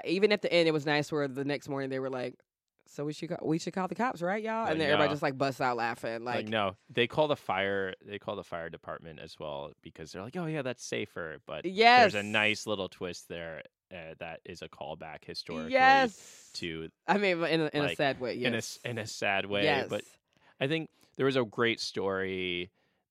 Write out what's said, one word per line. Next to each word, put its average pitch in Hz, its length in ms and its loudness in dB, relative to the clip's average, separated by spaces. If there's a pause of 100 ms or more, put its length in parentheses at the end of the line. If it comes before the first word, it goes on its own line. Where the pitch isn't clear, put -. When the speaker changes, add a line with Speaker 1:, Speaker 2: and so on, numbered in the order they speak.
Speaker 1:
even 196 260 4
at 208 100 4
the 180 100 0
end, 165 180 6
it - 20 6
was 151 140 0
nice 147 260 2
where 147 160 0
the 135 180 -6
next 139 240 -2
morning 139 220 -4
they 131 80 -2
were 131 100 -4
like, 127 240 -6 (540)
"So - 180 -8
we 151 80 -4
should 156 160 -8
ca-, 170 140 -4
we 160 160 2
should - 140 -6
call 185 140 -2
the 180 60 -8
cops, 208 300 -2
right, 196 200 0
y'all?" 220 200 -2
Speaker 2:
Like, 190 80 0
Speaker 1:
And 160 100 2
then 151 60 2
everybody 147 220 6
Speaker 2:
"No." - 40 0
Speaker 1:
just, 143 80 -4
like, 143 160 0
busts 135 240 0
out 123 160 2
laughing. 117 460 -4
Speaker 2:
Like, 120 140 -2
Speaker 1:
Like, 107 100 -4
Speaker 2:
no, 104 280 0 (140)
they 120 160 4
call 156 220 2
the 143 80 2
fire, 98 580 0 (100)
they 104 140 -10
call - 180 -6
the 92 80 -8
fire 82 280 -8
department 80 480 -12
as - 200 -16
well 73 340 -8 (100)
because 80 280 -14
they're 90 120 -10
like, 127 120 -12
"Oh, 175 120 -4
yeah, 156 160 -4
that's 123 200 -6
safer." 87 600 -6
But 78 200 -8
Speaker 1:
Yes. 220 480 8
Speaker 2:
there's 101 120 0
a - 20 -4
nice 107 380 2
little 98 240 -2
twist - 400 -8
there, 82 320 -8 (300)
uh, 80 260 -14
that 82 280 -10
is 87 180 -12
a 80 60 -10
callback 78 560 -12
historically - 480 -8
Speaker 1:
Yes. 262 840 4
Speaker 2:
to, 80 340 -6 (180)
Speaker 1:
I 185 120 4
mean, 180 240 2
in 160 180 2
a, 156 100 2
in 147 120 0
a 139 40 0
Speaker 2:
like, - 100 -4
Speaker 1:
sad 135 220 0
way, 120 140 -4 (100)
Speaker 2:
in 120 100 2
a 117 40 0
Speaker 1:
yes. - 260 -8
Speaker 2:
s-, 120 60 -8
in 117 80 -6
a 107 80 -6
sad 98 400 -2
way. 101 200 0
Speaker 1:
Yes. 135 220 2
Speaker 2:
But 107 160 -4 (560)
I 135 80 0
think 160 220 -2 (280)
there 135 100 2
was 135 80 2
a 127 100 4
great 117 340 0
story 95 920 -2 (400)